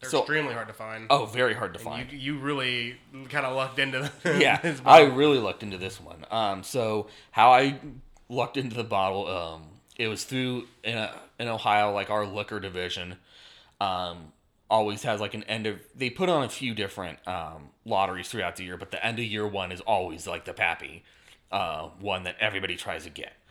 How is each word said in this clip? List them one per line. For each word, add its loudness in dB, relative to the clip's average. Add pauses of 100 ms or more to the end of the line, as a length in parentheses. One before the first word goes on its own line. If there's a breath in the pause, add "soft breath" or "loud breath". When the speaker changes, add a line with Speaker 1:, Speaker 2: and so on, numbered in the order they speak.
Speaker 1:
They're -12
Speaker 2:
So 2
Speaker 1:
extremely -2
hard -8
to -14
find. -12
Speaker 2:
Oh, 4
very 2
hard -4
to -14
Speaker 1:
And -12
Speaker 2:
find. -10
Speaker 1:
you, -12
you -6
really -2 (320)
kinda -2
lucked -2
into 0 (140)
the, 4
<laughs> 6
Speaker 2:
Yeah, 6
Speaker 1:
this -2
Speaker 2:
I 12
Speaker 1:
bottle. 8
Speaker 2:
really 6
lucked -2
into -8
this -8
one. -18
Um, -2
so 0 (240 loud breath)
how 10
I 6 (500)
lucked -4
into -4
the -4
bottle, 0
um, -6 (340)
it -2
was -6
through -4 (160)
in, -4
a, -4 (240)
in -6
Ohio, 2
like, -2
our 0
liquor -6
division, -6 (640 loud breath)
um, -4 (360)
always 2
has, -2
like, -4
an -10
end -4
of, -4 (160)
they -4
put -2
on 2
a -4
few -6
different, -6 (100)
um, -8 (160)
lotteries 0
throughout -4
the -10
year, -10
but -14
the -4
end -2
of -4
year -2
one -4
is -10
always, -2
like, -6
the -10
Pappy, -4 (480 loud breath)
uh, -2 (120)
one -2
that -8
everybody 0
tries -8
to -14
get. -14 (160)